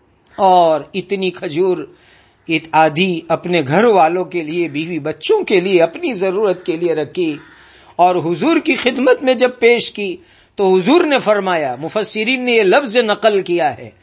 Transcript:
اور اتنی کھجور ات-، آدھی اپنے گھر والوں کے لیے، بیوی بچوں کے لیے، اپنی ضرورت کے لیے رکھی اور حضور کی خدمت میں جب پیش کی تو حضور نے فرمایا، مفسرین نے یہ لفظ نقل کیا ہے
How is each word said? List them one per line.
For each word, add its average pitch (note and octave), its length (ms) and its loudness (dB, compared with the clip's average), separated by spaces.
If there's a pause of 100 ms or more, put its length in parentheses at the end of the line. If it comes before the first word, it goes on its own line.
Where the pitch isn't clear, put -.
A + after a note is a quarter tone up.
(360)
اور F3+ 440 4 (140)
اتنی F#3+ 360 -4
کھجور F3 580 -4 (600)
ات-، D#3+ 240 -2
آدھی D#3+ 560 2
اپنے E3+ 400 0
گھر F3 160 2
والوں F#3 400 4
کے E3+ 180 -6
لیے، E3 260 -4
بیوی D#3 300 -6
بچوں D#3 460 -2
کے G3 160 2
لیے، F3+ 220 2
اپنی C4 300 -2
ضرورت F#3+ 540 -2
کے E3 100 -2
لیے E3 180 -2
رکھی D3+ 420 -4 (600)
اور F3+ 200 4
حضور F3 400 -2
کی D#4 180 0
خدمت C4 480 0
میں B3+ 120 2
جب B3 240 0
پیش A#3 340 2
کی G3 240 -8 (380)
تو F#3+ 220 2
حضور A3+ 280 2
نے C#4+ 140 0
فرمایا، F#3 600 -2
مفسرین G#3+ 640 -4
نے B3 80 0
یہ A3+ 100 4
لفظ G#3+ 340 2
نقل G#3 440 2
کیا E3 380 -2
ہے A#2+ 120 -16 (120)